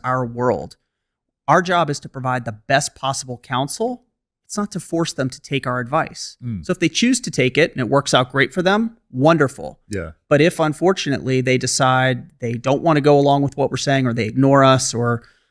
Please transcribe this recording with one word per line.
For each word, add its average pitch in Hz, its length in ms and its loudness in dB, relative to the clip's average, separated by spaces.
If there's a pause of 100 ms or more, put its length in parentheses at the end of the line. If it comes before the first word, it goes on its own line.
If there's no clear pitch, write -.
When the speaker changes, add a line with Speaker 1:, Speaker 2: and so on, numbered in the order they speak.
Speaker 1:
our 127 200 -2
world. 117 520 -4 (680)
Our 165 160 4
job 175 280 0
is 143 100 -6
to - 80 -18
provide 127 380 -6
the 117 80 -8
best 139 420 -2
possible 131 440 -8
counsel. 180 680 -6 (400)
It's - 120 -14
not 208 160 -4
to 180 60 -8
force 165 340 -4
them 131 160 -4
to - 120 -16
take - 240 -6
our 123 140 -4
advice. 139 640 -6
Speaker 2:
Mm. 110 200 -8
Speaker 1:
So - 80 -4
if 175 80 -6
they 165 100 2
choose 247 320 0
to - 100 -8
take 131 260 0
it 147 140 2
and - 80 -8
it 113 100 -2
works 139 240 0
out 127 180 2
great 139 220 0
for 185 80 -2
them, 208 360 0 (120)
wonderful. 135 800 0
Speaker 2:
Yeah. 90 240 -8 (160)
Speaker 1:
But 143 140 4
if, 165 180 2
unfortunately, 147 840 0
they 127 160 2
decide 127 840 0
they 117 140 -6
don't 131 300 0
wanna 156 180 4
go 147 160 6
along 143 240 4
with 139 160 -2
what 135 140 0
we're 131 60 -4
saying 135 280 0
or 120 80 -2
they 117 140 -4
ignore 135 360 4
us 131 300 4
or, 120 300 -2 (280)